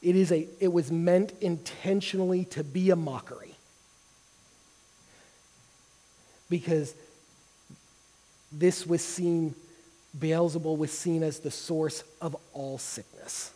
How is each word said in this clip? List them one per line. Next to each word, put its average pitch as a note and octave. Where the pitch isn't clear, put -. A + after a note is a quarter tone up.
It F3+
is F#3
a, D#3+
it F#3+
was E3
meant F3
intentionally F#3
to -
be F3+
a F3+
mockery. C3+
Because D#3+
this D#3+
was E3
seen, E3+
Beelzebul D#3+
was D3+
seen E3
as D#3
the C#3+
source D#3
of D#3+
all C3+
sickness. -